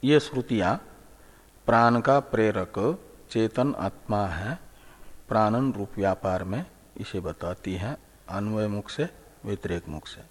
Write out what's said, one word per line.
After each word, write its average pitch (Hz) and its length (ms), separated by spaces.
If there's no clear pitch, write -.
ये 143 160
श्रुतियां 110 560
प्राण 117 340
का 135 200
प्रेरक 107 760
चेतन 120 440
आत्मा 101 520
है, 95 320
प्राणन 113 440
रूप 101 240
व्यापार 95 480
में 110 220
इसे - 240
बताती 87 540
हैं 107 220
अन्वय 107 400
मुख 101 220
से, 156 180
व्यतिरेक 90 440
मुख 78 180
से। - 140